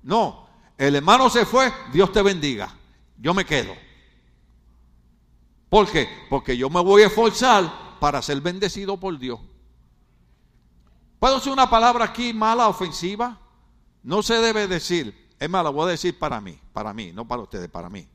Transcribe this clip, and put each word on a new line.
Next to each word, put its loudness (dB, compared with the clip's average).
No, -2
el 2
hermano 6
se 2
fue, 2
Dios 4
te 2
bendiga, -2
yo -4
me -2
quedo. -4
¿Por 6
qué? 0
Porque -4
yo -4
me 0
voy 8
a 8
esforzar 0
para -2
ser -4
bendecido -6
por -8
Dios. -10
¿Puedo 2
decir -4
una 4
palabra 4
aquí -6
mala, 2
ofensiva? -6
No -2
se 0
debe 0
decir. -6
Es -6
más, -2
la 0
voy -2
a 0
decir -4
para -6
mí, -16
para -8
mí, -12
no -14
para -8
ustedes, -14
para -14
mí. -18